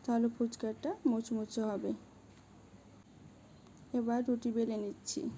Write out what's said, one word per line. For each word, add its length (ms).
তাহলে 280
ফুচকাটা 640
মুচমুচে 580
হবে। 280
এবার 320
রুটি 280
বেলে 240
নিচ্ছি 440